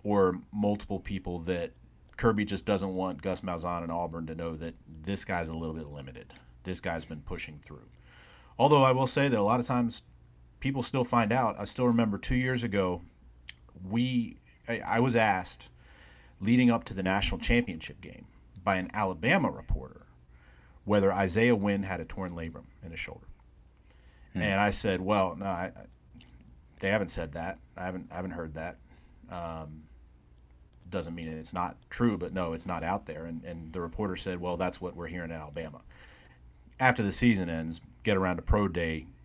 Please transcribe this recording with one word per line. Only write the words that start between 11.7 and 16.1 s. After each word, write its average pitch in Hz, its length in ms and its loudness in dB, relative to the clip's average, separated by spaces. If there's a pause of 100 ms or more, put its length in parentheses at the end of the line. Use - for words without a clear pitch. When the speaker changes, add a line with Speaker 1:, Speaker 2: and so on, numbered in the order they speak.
Speaker 1:
remember 113 320 4
two 127 180 0
years 127 260 0
ago, 95 400 0 (880)
we, 120 500 0 (300)
I, 117 120 -2
I 110 200 2
was 127 160 4
asked 101 520 2 (720)